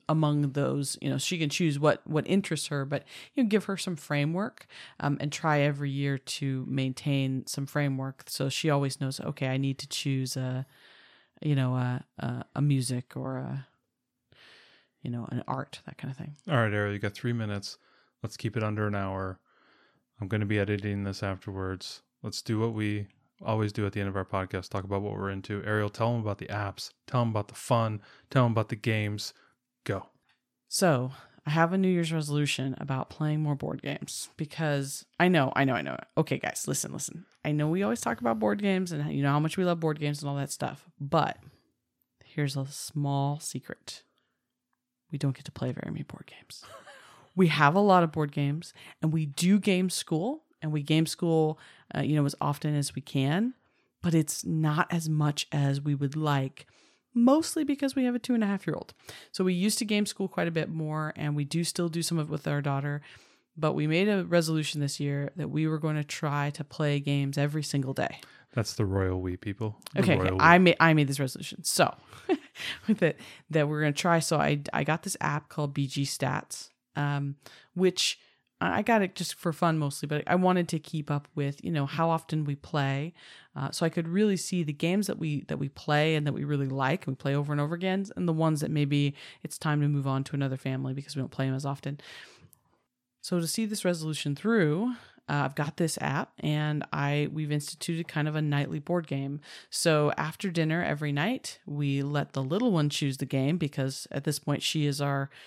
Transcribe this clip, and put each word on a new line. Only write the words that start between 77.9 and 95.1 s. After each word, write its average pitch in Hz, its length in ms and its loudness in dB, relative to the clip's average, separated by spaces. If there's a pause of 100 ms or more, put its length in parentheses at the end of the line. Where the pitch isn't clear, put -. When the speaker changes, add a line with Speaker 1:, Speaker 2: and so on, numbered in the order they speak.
Speaker 1:
I 175 220 0
got 220 220 4
it 185 120 -2
just - 200 -6
for 170 180 -2
fun 160 240 2
mostly, 147 300 -2
but 147 200 -2
I - 100 4
wanted 180 340 4
to 160 80 -2
keep 151 320 -6
up 143 240 -2
with, 139 280 -4
you - 80 -4
know, 147 140 2
how 165 240 0
often 160 360 0
we 143 100 -2
play, 139 580 -2 (420)
uh, 139 160 -4
so - 140 -2
I 165 60 2
could 165 180 -4
really 196 300 4
see 180 240 -2
the 151 100 -2
games 180 360 0
that - 100 -4
we, 151 300 -2
that 147 100 -4
we 139 100 -2
play 151 460 2
and 147 120 0
that 139 60 0
we 135 120 -4
really 139 260 0
like, 135 360 0
and 135 80 -2
we - 60 -12
play 139 140 0
over 143 180 0
and 147 80 0
over 151 140 -2
again, 190 320 -2 (100)
and 180 100 0
the 165 60 2
ones 156 300 2
that 151 80 -2
maybe 143 440 2 (280)
it's - 160 -10
time 151 240 2
to 147 60 4
move 143 180 0
on 135 180 -2
to - 100 -8
another 135 220 -2
family 131 380 -4
because 139 200 -10
we 135 60 -4
don't 127 100 -4
play 135 180 -2
'em 131 60 0
as 135 120 -4
often. 139 340 -6 (1200)
So 180 200 -2
to 165 60 -2
see 226 200 -2
this 208 180 -6
resolution 156 500 -2
through, 208 600 2 (340)